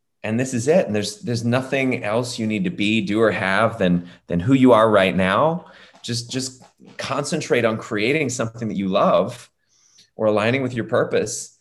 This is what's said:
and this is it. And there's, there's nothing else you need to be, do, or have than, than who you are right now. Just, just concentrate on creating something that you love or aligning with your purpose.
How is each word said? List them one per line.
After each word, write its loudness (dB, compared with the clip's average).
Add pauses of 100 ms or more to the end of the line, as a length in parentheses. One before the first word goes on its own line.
(240)
and -4
this -4
is -2
it. 4
And -4
there's, -4
there's -4
nothing -2
else -4
you -4
need -2
to -2
be, 0
do, -2
or 4
have 0
than, 2 (200)
than -2
who 2
you 6
are 6
right 4
now. 0 (380)
Just, -8
just -8 (360)
concentrate -2
on 0
creating -2
something -6
that -6
you -2
love 0 (680)
or -2
aligning 2
with -4
your -4
purpose. -2